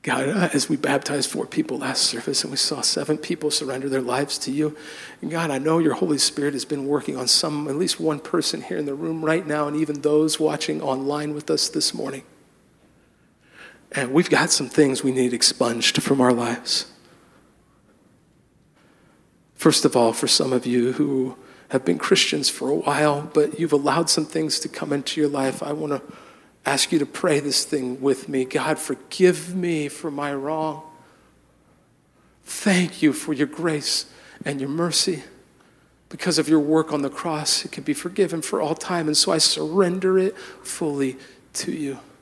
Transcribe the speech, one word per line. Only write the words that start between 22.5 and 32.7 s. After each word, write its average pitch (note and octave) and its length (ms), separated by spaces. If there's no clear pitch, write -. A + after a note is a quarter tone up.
a C#3+ 60
while, D3 600
but D3+ 240
you've E3 120
allowed D3 380
some D#3+ 160
things D#3 360
to - 60
come - 240
into C#3+ 300
your D3 80
life, C3+ 320
I D3 120
wanna D3 280
ask C#3 280
you E3 80
to C#3+ 80
pray D3+ 320
this C#3+ 260
thing B2+ 360
with C3+ 280
me. C3+ 160
God, D3 320
forgive E3+ 800
me E3+ 320
for D3 240
my C#3+ 200
wrong. D3+ 520
Thank - 580